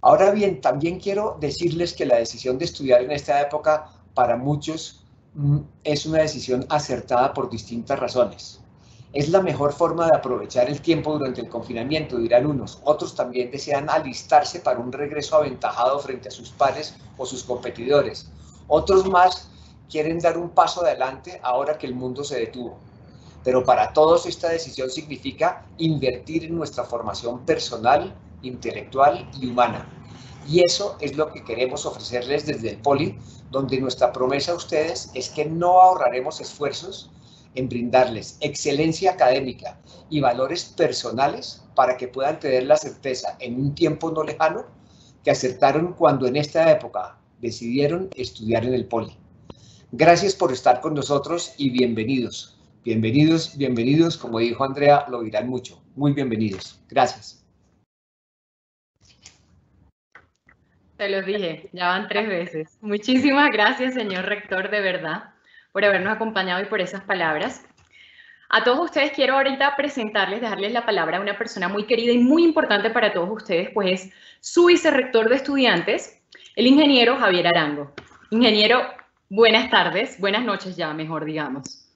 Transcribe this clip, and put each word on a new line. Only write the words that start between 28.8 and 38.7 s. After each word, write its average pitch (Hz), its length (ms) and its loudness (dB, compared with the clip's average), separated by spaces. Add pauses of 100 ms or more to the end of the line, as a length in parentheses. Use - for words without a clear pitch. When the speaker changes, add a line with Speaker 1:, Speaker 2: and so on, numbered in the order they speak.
Speaker 1:
y 127 60 -6
humana. 120 400 0 (600)
Y 165 120 4
eso 185 400 0
es 135 160 -6
lo 151 160 -2
que - 120 -18
queremos 127 400 -4
ofrecerles 120 600 -6
desde 113 240 -6
el 104 60 -10
Poli, 143 400 0 (340)
donde 131 300 -2
nuestra 127 320 0
promesa 139 400 -2
a 170 40 -2
ustedes 165 580 -4
es 127 160 -8
que 151 140 -4
no 175 360 4
ahorraremos 147 600 4
esfuerzos - 720 -8 (440)
en 131 140 -6
brindarles 120 720 0
excelencia 151 720 -2